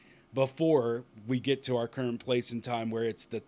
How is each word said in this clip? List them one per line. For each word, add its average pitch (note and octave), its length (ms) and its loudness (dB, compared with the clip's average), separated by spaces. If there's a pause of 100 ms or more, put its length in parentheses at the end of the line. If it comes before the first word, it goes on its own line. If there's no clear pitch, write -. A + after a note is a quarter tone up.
(340)
before C3 680 2 (220)
we B2+ 140 0
get C3+ 240 2
to B2+ 120 0
our A#2 120 0
current B2 360 -4
place B2 280 0
in A#2 80 -4
time A2+ 300 -4
where A2+ 140 -2
it's A2+ 200 -4
the A2 240 -8